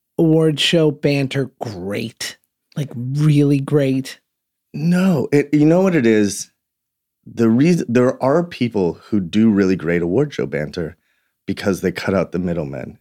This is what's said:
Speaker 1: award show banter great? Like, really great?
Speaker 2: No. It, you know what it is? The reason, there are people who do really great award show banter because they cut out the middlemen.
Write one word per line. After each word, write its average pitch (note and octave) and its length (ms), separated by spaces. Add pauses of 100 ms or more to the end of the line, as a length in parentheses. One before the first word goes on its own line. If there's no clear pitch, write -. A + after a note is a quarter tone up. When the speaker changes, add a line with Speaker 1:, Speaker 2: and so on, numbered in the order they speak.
(180)
Speaker 1:
award D#3+ 420
show D#3+ 320
banter C#3 680
great? G2+ 800 (400)
Like, D3 180
really C#3+ 640
great? C3+ 600 (540)
Speaker 2:
No. F3 580
It, C#3+ 220
you D3 120
know E3+ 160
what F#3+ 140
it C3 100
is? G#2+ 460 (760)
The A#2 240
reason, D#3 400
there B2 340
are D3 200
people G#2+ 500
who - 260
do G2+ 300
really G2 260
great E2+ 260
award A2+ 320
show - 120
banter D2+ 500 (500)
because F#2+ 360
they F#2 100
cut - 220
out F2 180
the F2 80
middlemen. E2 600